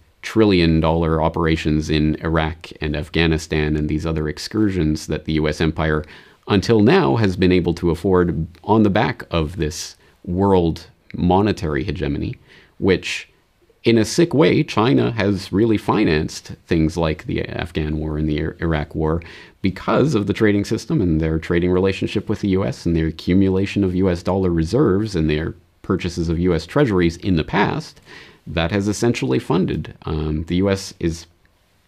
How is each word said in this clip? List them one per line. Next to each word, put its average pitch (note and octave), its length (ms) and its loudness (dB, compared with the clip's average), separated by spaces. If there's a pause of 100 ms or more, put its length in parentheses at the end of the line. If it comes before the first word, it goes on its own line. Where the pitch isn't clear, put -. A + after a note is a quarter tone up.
(220)
trillion E2+ 600 4
dollar D#2+ 420 2
operations D#2+ 640 0
in D#2 280 2
Iraq D#2+ 540 -4 (100)
and D2+ 140 -4
Afghanistan D#2 840 0
and D2+ 120 -2
these D#2 160 -2
other D#2 240 -2
excursions F2 800 -2
that D#2 180 -6
the D#2+ 100 -4
U D2+ 140 0
S D2+ 120 -4
empire D#2+ 440 0 (460)
until G#2+ 300 2
now C#3 360 4
has G2 200 0
been F#2 160 4
able F2 220 2
to E2+ 160 -2
afford F2 560 0 (180)
on A2 180 4
the G2+ 60 6
back G#2 420 0
of E2+ 260 -2
this - 400 -6 (280)
world F2+ 600 0 (280)
monetary F2+ 720 0
hegemony, D2+ 500 -4 (440)
which - 500 -2 (560)
in A#2 140 4
a G#2+ 60 4
sick - 280 2
way, D3 300 4
China A#2+ 500 2
has G2+ 400 -2
really G#2+ 240 2
financed - 760 0 (140)
things D#2+ 300 0
like D#2+ 280 -2
the - 220 -6
Afghan D#2 520 -6
war D2+ 180 -6
and D2+ 100 -2
the D2+ 120 0
Ir-, D#2+ 220 -6
Iraq D#2 340 -2
war D#2+ 280 -2 (380)
because D3+ 540 0
of G2+ 120 0
the G2+ 60 -2
trading G2+ 320 2
system A#2 380 -2
and D#2 180 2
their D#2+ 180 0
trading F2 320 0
relationship F#2+ 600 -2
with G#2 100 -4
the G#2 80 -2
U F#2+ 160 0
S C3 220 -6
and E2+ 100 0
their D#2+ 120 0
accumulation F#2+ 760 0
of F2+ 100 -2
U F#2 140 2
S F2 140 -2
dollar F#2 280 0
reserves G2 640 0
and D#2 140 0
their D#2 260 -2 (280)
purchases F2 480 -2
of E2 80 0
U F2 160 2
S D#2+ 100 -2
treasuries F#2+ 540 0
in F#2+ 180 0
the D2+ 80 0
past. - 560 -4 (460)
That E2+ 260 -2
has G2+ 160 0
essentially A#2+ 500 0
funded. - 560 -2 (120)
Um, D#2 380 -4
the F2 120 -2
U G2 140 2
S - 280 -4
is E2 280 -4 (600)